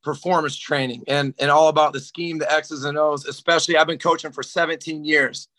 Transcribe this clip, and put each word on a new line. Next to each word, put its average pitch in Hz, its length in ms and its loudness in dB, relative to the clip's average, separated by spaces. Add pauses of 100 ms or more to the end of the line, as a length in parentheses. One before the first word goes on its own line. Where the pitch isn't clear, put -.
performance 151 560 -2
training 131 480 -4
and, 139 320 0
and 139 120 2
all 156 180 6
about 151 260 4
the 131 60 -8
scheme, 170 380 -8
the 147 140 -4
X's 151 320 -2
and 147 140 -4
O's, 147 260 0
especially 165 540 0
I've 160 80 4
been 160 120 -4
coaching 160 340 0
for 135 100 -10
seventeen 160 640 -4
years. 147 440 0 (100)